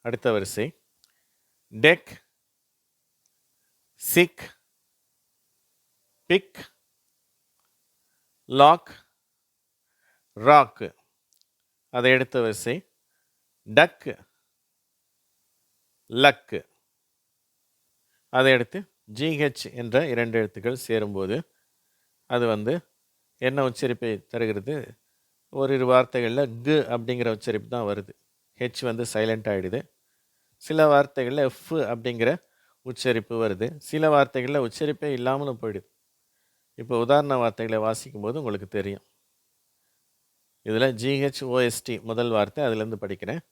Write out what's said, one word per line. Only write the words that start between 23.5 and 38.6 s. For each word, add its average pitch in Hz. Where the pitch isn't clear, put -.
உச்சரிப்பை 117
தருகிறது? 113
ஓரிரு 135
வார்த்தைகள்ல 127
கு 120
அப்படிங்கிற 120
உச்சரிப்பு 107
தான் 120
வருது. 101
ஹெச் 123
வந்து 117
சைலண்ட் 110
ஆயிடுது. 98
சில 156
வார்த்தைகள்ல 135
எஃப் 143
அப்படிங்கிற 120
உச்சரிப்பு 113
வருது. 110
சில 151
வார்த்தைகள்ல 131
உச்சரிப்பே 147
இல்லாமலும் 131
போயிடுது. 104
இப்போ 120
உதாரண 139
வார்த்தைகளை 113
வாசிக்கும் 110
போது 117
உங்களுக்கு 104